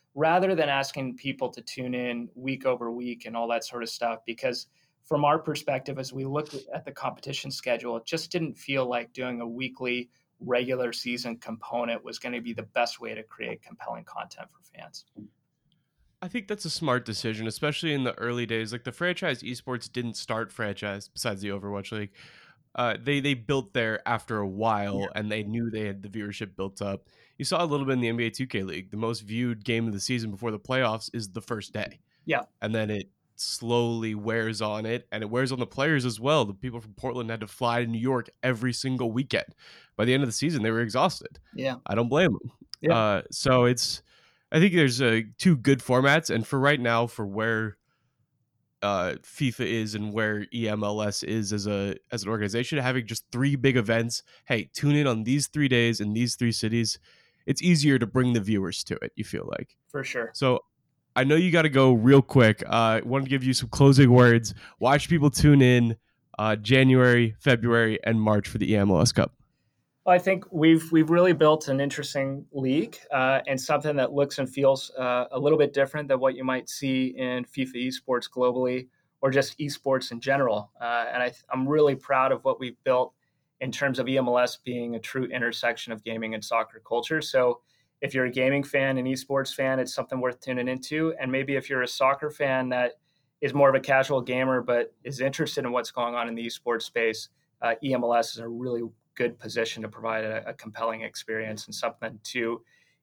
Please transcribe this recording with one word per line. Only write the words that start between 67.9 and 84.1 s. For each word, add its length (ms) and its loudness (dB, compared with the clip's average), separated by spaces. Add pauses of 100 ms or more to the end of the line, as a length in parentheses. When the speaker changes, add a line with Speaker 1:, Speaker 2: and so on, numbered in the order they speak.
Speaker 2:
and 180 2
March 280 2
for 100 -8
the 140 0
E 40 6
M 140 4
L 100 6
S 120 4
Cup? 200 2 (760)
Speaker 1:
Well, 100 8
I 20 4
think 320 0
we've, 420 4
we've 180 4
really 240 6
built 340 4
an 100 0
interesting 720 -4
league, 440 -2 (160)
uh, 340 2
and 140 -2
something 360 -2
that 180 0
looks 240 0
and 100 -4
feels, 500 2
uh, 320 0
a 80 -6
little 200 4
bit 160 2
different 340 0
than 120 2
what 140 2
you 80 -10
might 280 -4
see 380 -2
in 360 -6
fifa 300 -6
esports 560 -4
globally 580 -2 (320)
or 100 2
just 280 0
esports 520 -4
in 80 -10
general. 520 0 (100)
Uh, 320 -2
and 100 -2
I, 100 -2 (200)
I'm 160 -2
really 280 4
proud 360 2
of 120 -2
what 140 0
we've 240 -12
built 300 2 (480)
in 100 -6
terms 280 -2
of 100 -2
E 80 0